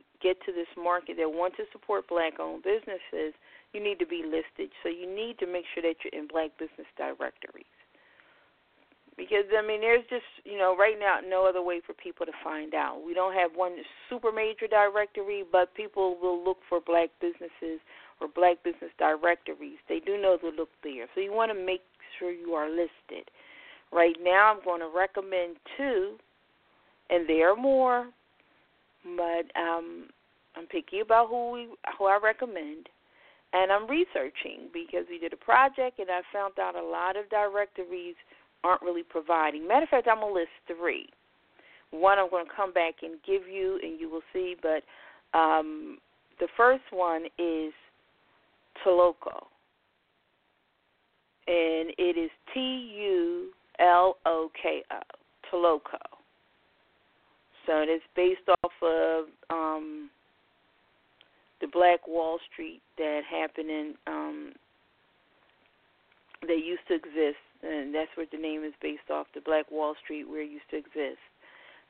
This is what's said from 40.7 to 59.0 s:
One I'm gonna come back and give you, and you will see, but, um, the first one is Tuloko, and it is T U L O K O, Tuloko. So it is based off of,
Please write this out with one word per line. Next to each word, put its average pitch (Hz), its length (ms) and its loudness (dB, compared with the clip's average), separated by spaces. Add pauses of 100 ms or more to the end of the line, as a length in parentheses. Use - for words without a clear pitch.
One 190 300 6
I'm 185 100 2
gonna 175 260 -2
come 196 160 -2
back 170 300 0
and 165 140 -12 (100)
give 190 220 -2
you, 190 340 -4
and 160 180 -10
you 160 80 -8
will 160 140 -8 (100)
see, 180 300 -4
but, 156 220 0 (520)
um, 156 640 2 (420)
the 170 160 0
first 254 360 6
one 170 340 0 (140)
is 160 340 -2 (1120)
Tuloko, 175 640 4 (2000)
and 165 500 2
it 175 200 2
is 165 120 -2 (240)
T 262 60 -4
U 202 920 -2 (280)
L 180 380 6 (100)
O 160 240 0 (100)
K 156 300 -4
O, - 80 -8 (520)
Tuloko. 170 460 2 (1700)
So 156 160 2
it 151 80 0
is 165 120 0 (140)
based 180 320 2 (160)
off 175 80 -4 (120)
of, 160 420 2 (240)